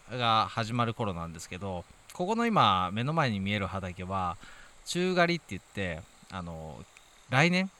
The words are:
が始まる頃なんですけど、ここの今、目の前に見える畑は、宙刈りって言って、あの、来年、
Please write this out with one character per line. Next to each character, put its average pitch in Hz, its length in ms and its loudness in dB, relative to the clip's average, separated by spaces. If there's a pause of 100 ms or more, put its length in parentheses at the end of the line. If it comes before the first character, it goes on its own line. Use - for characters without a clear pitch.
(100)
が 113 400 2
始 113 220 -4
ま 120 120 2
る 113 100 -2
頃 101 200 -2
な 85 120 -6
ん 82 60 -10
で 82 60 -12
す - 100 -14
け 90 100 -8
ど、 90 260 -6 (280)
こ 180 140 -4
こ 196 80 0
の 233 100 0
今、 107 480 6
目 110 120 -2
の 147 80 -2
前 156 180 2
に 104 80 0
見 98 140 -2
え 107 80 2
る 98 80 -2
畑 92 340 -6
は、 92 340 -2 (480)
宙 180 300 0
刈 180 120 4
り 175 100 2
っ - 20 -2
て - 120 -20
言 95 100 -6
っ - 20 -20
て、 90 400 -6 (300)
あ 95 100 -6
の、 80 400 -12 (460)
来 156 240 4
年、 190 260 0